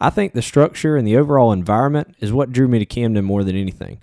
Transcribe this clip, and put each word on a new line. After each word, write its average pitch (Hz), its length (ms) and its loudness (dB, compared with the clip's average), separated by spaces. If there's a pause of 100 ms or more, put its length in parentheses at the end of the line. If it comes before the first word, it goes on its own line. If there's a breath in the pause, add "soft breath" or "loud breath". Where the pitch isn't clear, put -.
I - 100 2
think 202 240 -4
the 120 60 -2
structure 151 560 0
and 131 80 0
the 107 120 2
overall 139 340 4
environment 110 680 -2
is 104 120 -4
what 127 200 -2
drew 127 160 2
me 120 100 2
to 104 80 -2
Camden 113 380 -2
more 101 180 0
than 95 140 -2
anything. - 460 -8